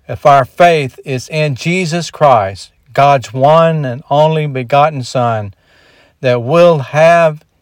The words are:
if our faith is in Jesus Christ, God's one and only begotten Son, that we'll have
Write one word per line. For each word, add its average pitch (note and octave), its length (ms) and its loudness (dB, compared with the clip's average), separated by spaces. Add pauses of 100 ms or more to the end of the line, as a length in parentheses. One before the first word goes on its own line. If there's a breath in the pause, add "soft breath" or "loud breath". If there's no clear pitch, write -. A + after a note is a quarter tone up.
if B2 180 -4
our C#3 180 4
faith D#3 600 0
is B2+ 240 -8
in D3+ 260 -4
Jesus E3+ 560 -6
Christ, G#2+ 640 0 (200)
God's C#3 400 0
one D#3 520 0
and B2 260 -8
only D3+ 380 0
begotten C#3 560 -2
Son, A2+ 500 -4 (680 soft breath)
that B2 220 0
we'll E3 380 2
have D#3+ 640 2 (180)